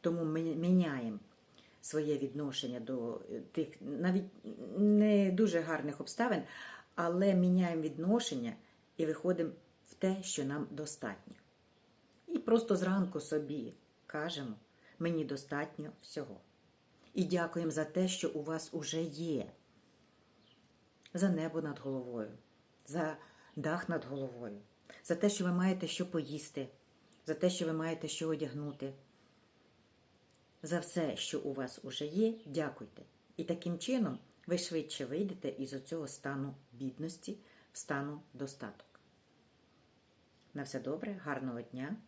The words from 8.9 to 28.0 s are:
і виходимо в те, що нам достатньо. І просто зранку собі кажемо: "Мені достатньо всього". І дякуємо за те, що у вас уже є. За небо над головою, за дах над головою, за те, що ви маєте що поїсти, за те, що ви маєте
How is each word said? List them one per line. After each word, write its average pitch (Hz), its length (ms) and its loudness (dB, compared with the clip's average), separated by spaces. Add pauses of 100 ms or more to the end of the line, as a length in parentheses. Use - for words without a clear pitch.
і 160 100 2
виходимо 170 440 2 (360)
в - 80 -20
те, 190 280 0
що - 220 -2
нам 143 260 -2
достатньо. 139 640 -8 (920)
І 330 100 -2
просто 226 380 4
зранку 185 440 2
собі 147 540 -2 (320)
кажемо: 147 480 -4 (440)
"Мені 165 260 0
достатньо 143 680 -4 (100)
всього". - 380 -8 (720)
І 185 100 4
дякуємо 170 460 0
за 151 140 2
те, 185 240 2
що 170 220 0
у 151 120 -4
вас 160 320 -2
уже 160 280 -2
є. 156 440 -2 (1700)
За 185 140 4
небо 160 340 2
над 147 160 -4
головою, 123 520 -4 (560)
за 156 300 -2 (400)
дах 156 320 -2
над 160 160 -2
головою, 120 560 -6 (440)
за 170 100 0
те, 208 160 4
що 190 140 0
ви 180 80 4
маєте 180 340 4
що 180 240 -4
поїсти, 147 580 -4 (580)
за 156 80 -2
те, 180 160 4
що 180 160 0
ви 160 60 0
маєте 160 360 -2